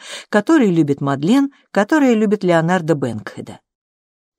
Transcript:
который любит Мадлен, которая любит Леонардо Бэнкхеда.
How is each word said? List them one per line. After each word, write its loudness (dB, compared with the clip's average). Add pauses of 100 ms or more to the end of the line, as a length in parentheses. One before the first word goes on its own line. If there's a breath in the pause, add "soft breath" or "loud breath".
(280 loud breath)
который 2
любит 0
Мадлен, 0 (200 soft breath)
которая 2
любит 0
Леонардо 0
Бэнкхеда. -10 (800)